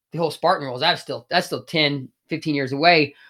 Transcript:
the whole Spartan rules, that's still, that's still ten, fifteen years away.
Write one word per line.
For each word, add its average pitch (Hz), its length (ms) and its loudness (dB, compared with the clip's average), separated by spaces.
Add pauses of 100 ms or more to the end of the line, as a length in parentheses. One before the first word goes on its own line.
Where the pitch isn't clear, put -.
(120)
the 156 60 -8
whole 165 120 0
Spartan 160 360 0
rules, 127 140 -6
that's 165 220 0
still, 120 260 -10
that's 175 180 0
still 127 180 -8
ten, 143 440 0 (200)
fifteen 156 260 -4
years 135 180 -2
away. 156 420 4 (160)